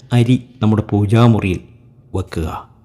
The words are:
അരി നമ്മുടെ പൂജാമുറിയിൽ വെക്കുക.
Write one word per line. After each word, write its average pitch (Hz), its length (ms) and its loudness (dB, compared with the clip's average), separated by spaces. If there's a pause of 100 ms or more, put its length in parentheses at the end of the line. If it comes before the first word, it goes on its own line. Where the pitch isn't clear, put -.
(140)
അരി 120 300 2 (180)
നമ്മുടെ 107 280 2
പൂജാമുറിയിൽ 104 680 2 (560)
വെക്കുക. - 540 -10 (160)